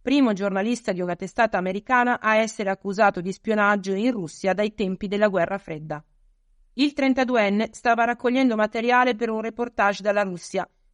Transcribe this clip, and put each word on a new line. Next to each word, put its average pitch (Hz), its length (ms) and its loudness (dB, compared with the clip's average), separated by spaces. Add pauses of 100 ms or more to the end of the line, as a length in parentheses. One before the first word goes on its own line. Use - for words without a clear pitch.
primo 262 300 2
giornalista 202 600 -2
di 180 100 -4
una 175 120 -2
testata 214 440 -2
americana 233 600 0
a 214 160 2
essere 220 340 -2
accusato 196 500 0
di 180 120 -6
spionaggio 208 600 0
in 214 180 0
Russia 185 440 -2
dai 208 200 -2
tempi 185 320 -4
della 208 220 2
Guerra 190 300 -2
Fredda. 156 460 -12 (720)
Il 285 140 2
trentaduenne 240 800 0
stava 233 320 0
raccogliendo 240 520 0
materiale 240 580 2
per 220 160 -4
un 220 100 -4
reportage 220 600 -2
dalla 208 220 2
Russia, 185 440 -6 (260)